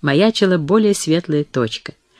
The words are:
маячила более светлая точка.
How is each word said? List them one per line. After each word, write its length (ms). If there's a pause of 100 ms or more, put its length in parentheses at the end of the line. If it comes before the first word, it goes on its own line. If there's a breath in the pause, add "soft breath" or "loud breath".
маячила 580
более 360
светлая 480
точка. 520 (260 loud breath)